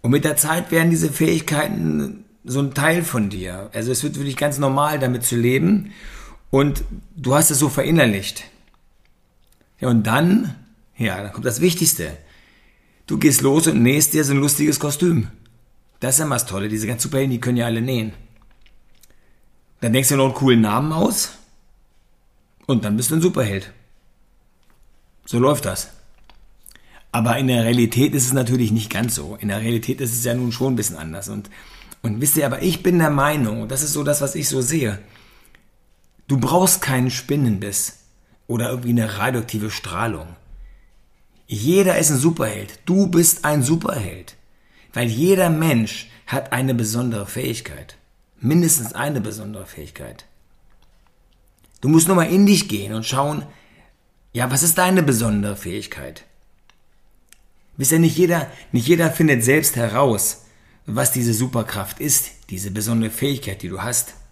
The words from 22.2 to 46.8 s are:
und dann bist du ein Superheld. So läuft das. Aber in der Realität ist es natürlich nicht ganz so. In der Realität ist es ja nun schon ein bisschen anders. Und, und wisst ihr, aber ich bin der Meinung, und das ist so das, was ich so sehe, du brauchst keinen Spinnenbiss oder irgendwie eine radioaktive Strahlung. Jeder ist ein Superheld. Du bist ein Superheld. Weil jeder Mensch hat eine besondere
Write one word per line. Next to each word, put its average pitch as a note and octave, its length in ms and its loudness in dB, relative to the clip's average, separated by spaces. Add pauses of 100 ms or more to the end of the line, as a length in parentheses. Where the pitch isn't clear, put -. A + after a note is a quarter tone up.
und B2 180 0
dann G#2 140 0
bist B2 120 -2
du D#3+ 40 0
ein E3 80 2
Superheld. A#2 500 0 (1600)
So A#2 120 0
läuft C#3 240 2
das. - 240 -6 (1200)
Aber A#2 260 0
in C3 120 0
der A#2+ 160 2
Realität A#2+ 500 2
ist B2+ 120 2
es B2+ 60 -2
natürlich B2 380 0
nicht A2 200 0
ganz A2 260 -2
so. D2+ 240 -10
In G2 80 -4
der G2+ 120 -4
Realität A#2 400 -2
ist A#2+ 120 -4
es A#2+ 100 -4
ja A#2+ 120 0
nun B2 180 -2
schon B2+ 220 0
ein - 20 0
bisschen G2+ 200 -4
anders. D#2+ 320 -10
Und, G#2 220 -12 (520)
und A2 180 -4
wisst C#3+ 160 0
ihr, D3 100 0
aber C#3+ 160 -4
ich E3+ 220 -2
bin F3 160 4
der D#3 100 4
Meinung, C#3 520 0
und A2 100 -8
das C3+ 100 -2
ist D3 100 -4
so D3 120 -4
das, C#3+ 160 0
was C#3 160 -4
ich C#3+ 120 -4
so C3 120 0
sehe, A#2+ 400 -2 (1300)
du C#3 100 2
brauchst E3+ 420 4
keinen B2+ 300 0
Spinnenbiss G2+ 920 -2 (420)
oder A#2 240 -2
irgendwie B2 200 -4
eine A2 280 0
radioaktive A2 540 -4
Strahlung. F2 640 -6 (1120)
Jeder F3 500 2
ist D3+ 120 2
ein C3+ 80 2
Superheld. A2 680 -2
Du F#3+ 240 2
bist - 360 2
ein D3 200 0
Superheld. G#2 720 -4 (560)
Weil A#2+ 160 -2
jeder F3 420 4
Mensch D3+ 580 0 (200)
hat - 240 -6
eine C3 200 0
besondere A2+ 540 -2